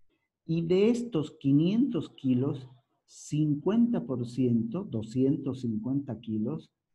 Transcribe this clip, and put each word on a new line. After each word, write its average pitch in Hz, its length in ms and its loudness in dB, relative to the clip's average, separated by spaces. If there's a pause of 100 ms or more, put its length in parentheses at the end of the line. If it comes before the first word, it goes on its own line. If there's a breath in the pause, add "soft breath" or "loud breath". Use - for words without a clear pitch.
(500)
Y 165 160 -2
de 190 240 4
estos 233 420 -2
quinientos 170 800 2
kilos, 131 580 -2 (360)
cincuenta 170 1000 0
por 123 200 -4
ciento, 120 600 0
doscientos 127 760 -2
cincuenta 120 640 -4
kilos, 110 500 -6 (240)